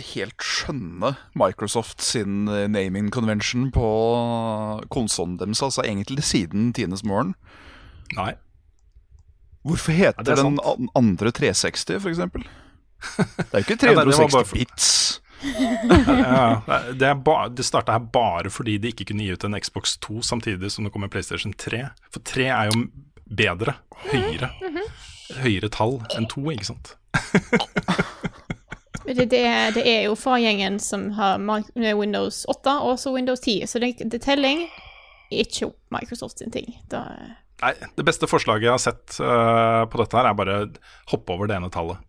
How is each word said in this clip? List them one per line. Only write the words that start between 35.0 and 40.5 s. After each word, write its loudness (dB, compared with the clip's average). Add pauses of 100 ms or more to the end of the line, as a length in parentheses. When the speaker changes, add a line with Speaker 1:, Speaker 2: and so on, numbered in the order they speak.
Speaker 3:
ikke -6 (240)
Microsoft -10
sin -12
ting. -8 (160)
Da -8 (500)
Speaker 2:
Nei, 0 (240)
det -4
beste 2
forslaget 2
jeg 6
har 2
sett, -4
eh, 4
på -2
dette 0
her 6
er 4
bare 0 (520)